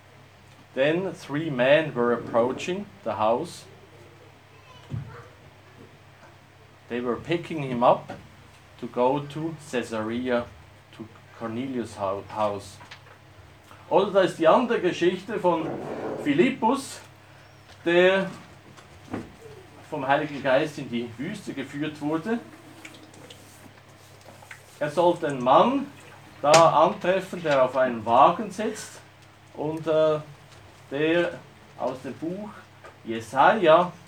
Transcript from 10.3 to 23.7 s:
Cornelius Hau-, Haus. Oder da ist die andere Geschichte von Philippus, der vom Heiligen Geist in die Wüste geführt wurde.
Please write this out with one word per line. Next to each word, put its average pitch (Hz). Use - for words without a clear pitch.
Cornelius 117
Hau-, 98
Haus. 104
Oder 190
da 190
ist -
die 156
andere 233
Geschichte 180
von 165
Philippus, 247
der 180
vom 139
Heiligen 143
Geist 147
in 123
die 117
Wüste 170
geführt 143
wurde. 165